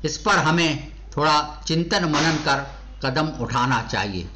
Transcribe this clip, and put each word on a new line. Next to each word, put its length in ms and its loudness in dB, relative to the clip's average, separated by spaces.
इस 140 -2
पर 200 2
हमें 560 2
थोड़ा 500 2
चिंतन 380 0
मनन 320 2
कर 420 -2
कदम 220 0
उठाना 560 0
चाहिए। 520 -2